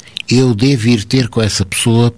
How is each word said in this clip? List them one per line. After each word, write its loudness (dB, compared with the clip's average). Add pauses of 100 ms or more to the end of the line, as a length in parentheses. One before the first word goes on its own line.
(280)
eu 2
devo 0
ir 2
ter 0
com -4
essa -2
pessoa 0